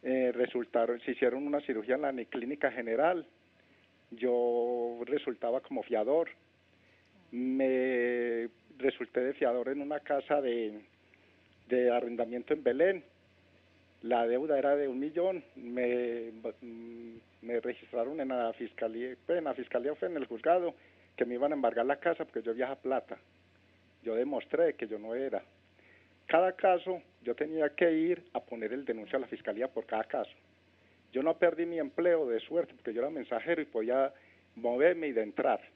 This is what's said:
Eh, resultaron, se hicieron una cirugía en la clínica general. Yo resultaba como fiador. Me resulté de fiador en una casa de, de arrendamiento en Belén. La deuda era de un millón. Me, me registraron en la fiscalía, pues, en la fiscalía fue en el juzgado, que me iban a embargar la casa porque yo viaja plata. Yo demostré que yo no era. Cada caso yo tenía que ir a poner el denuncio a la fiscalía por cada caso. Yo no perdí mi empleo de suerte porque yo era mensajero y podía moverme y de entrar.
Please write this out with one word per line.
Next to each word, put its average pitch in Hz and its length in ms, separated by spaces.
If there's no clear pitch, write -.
Eh, 127 320
resultaron, 120 640
se 127 120
hicieron 127 340
una 143 140
cirugía 120 340
en 147 80
la 139 100
clínica 131 460
general. 127 540
Yo 120 920
resultaba 127 580
como 127 200
fiador. 123 480
Me 123 1160
resulté 127 440
de 135 120
fiador 123 360
en 143 120
una 147 180
casa 147 420
de, 113 380
de 123 240
arrendamiento 120 640
en 147 100
Belén. 156 400
La 117 240
deuda 139 300
era 139 180
de 143 120
un 131 120
millón. 170 440
Me, 120 760
me 117 180
registraron 123 600
en 131 80
la 120 240
fiscalía, 117 640
pues, 170 140
en 160 60
la 135 80
fiscalía 131 420
fue 185 120
en 170 100
el 131 80
juzgado, 165 500
que 123 100
me 120 80
iban 139 180
a 151 40
embargar 117 300
la 143 140
casa - 240
porque - 200
yo 113 100
viaja 127 220
plata. 131 420
Yo 113 120
demostré 143 600
que 117 120
yo 107 120
no 110 160
era. 123 280
Cada 185 260
caso 185 480
yo - 120
tenía 156 340
que 165 220
ir 165 320
a 120 60
poner 113 320
el 135 140
denuncio 113 320
a 131 40
la 123 60
fiscalía 117 400
por - 180
cada 110 180
caso. - 280
Yo 131 120
no 165 140
perdí 170 280
mi 170 140
empleo 160 480
de 113 140
suerte - 340
porque - 180
yo 117 80
era 135 80
mensajero 135 520
y 143 40
podía 123 480
moverme 147 520
y 131 60
de 113 100
entrar. 117 380